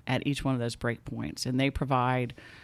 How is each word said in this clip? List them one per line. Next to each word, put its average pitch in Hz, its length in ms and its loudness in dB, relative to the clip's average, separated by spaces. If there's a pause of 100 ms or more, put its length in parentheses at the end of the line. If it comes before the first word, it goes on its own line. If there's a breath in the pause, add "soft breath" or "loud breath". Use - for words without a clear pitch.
at - 220 0
each 143 180 0
one 135 80 2
of 120 80 0
those 117 140 -2
break 117 300 -4
points, 113 420 -4
and 127 120 2
they 135 120 4
provide 127 640 2 (280 loud breath)